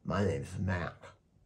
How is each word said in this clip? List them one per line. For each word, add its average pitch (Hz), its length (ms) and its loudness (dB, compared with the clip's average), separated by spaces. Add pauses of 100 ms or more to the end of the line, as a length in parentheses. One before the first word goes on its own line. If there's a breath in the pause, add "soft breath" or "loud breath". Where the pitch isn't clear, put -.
my 95 220 2
name's 71 340 0
Mac. 90 340 0 (520)